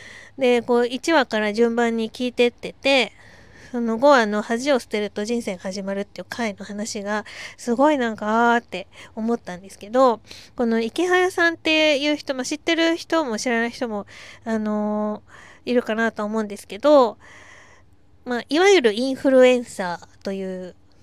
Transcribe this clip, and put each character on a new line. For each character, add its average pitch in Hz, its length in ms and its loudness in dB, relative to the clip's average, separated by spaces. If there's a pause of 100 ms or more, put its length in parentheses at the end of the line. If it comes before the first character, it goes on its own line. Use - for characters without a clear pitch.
(380)
で、 247 260 2
こ 240 160 2
う、 240 80 2
一 262 260 -2
話 277 140 4
か 220 120 -2
ら 214 140 -2
順 233 240 2
番 233 180 0
に 226 160 -4
聞 254 160 -6
い 240 60 -6
て 240 140 2
っ 240 40 0
て - 220 -12
て、 262 400 0 (580)
そ 240 100 -4
の 226 160 -2
五 277 120 4
話 254 160 6
の 208 160 -2
恥 240 300 -2
を - 80 4
捨 - 80 -10
て 214 120 -4
る 208 100 -4
と 208 160 -6
人 233 160 -4
生 202 140 -6
が 180 60 -18
始 196 200 -8
ま 196 120 -6
る 196 80 -6
っ 202 40 -6
て - 160 -18
い - 20 -12
う - 60 -16
回 220 260 -6
の 196 100 -16
話 208 380 -8
が、 208 220 -4 (320)
す - 160 -4
ご 269 180 4
い 294 60 2
な 240 140 -2
ん 214 60 -8
か、 226 360 2
あ 233 40 2
ー 233 40 0
っ - 20 -20
て - 240 -10 (280)
思 226 180 -2
っ 240 40 -2
た 180 180 -12
ん 175 60 -16
で 196 80 -20
す - 80 -20
け 202 120 -16
ど、 247 300 4 (380)
こ 247 80 0
の 226 160 0
池 277 260 -2
早 359 240 2
さ 339 180 2
ん 330 60 -4
っ - 20 -20
て 311 400 2
い 285 120 0
う 302 80 2
人、 285 180 -6
ま 254 60 -6
あ、 254 40 -6
知 302 100 -6
っ - 20 -12
て 330 180 -2
る 330 220 2
人 330 280 -2
も 220 120 -4
知 254 120 -4
ら 226 100 0
な 233 80 -2
い 233 40 -6
人 247 160 -6
も、 208 180 -8 (380)
あ 220 160 -2
の 214 640 -4 (420)
ー、 254 60 -4
い - 20 0
る 240 80 4
か 220 140 -4
な 226 160 0
と 214 120 -8
思 214 160 -4
う 220 40 -2
ん 208 40 -6
で 202 80 -10
す - 120 -18
け 190 100 -14
ど、 269 400 4 (1040)
ま 247 180 -4
あ、 - 60 -12
い 285 120 0
わ 381 100 6
ゆ 359 140 6
る 214 100 4
イ 254 180 -4
ン 262 40 -4
フ 269 160 2
ル 254 140 8
エ 254 100 6
ン 247 100 -4
サ 175 340 -8
ー - 240 -20
と 202 80 -6
い 190 140 -8
う 185 300 -10 (280)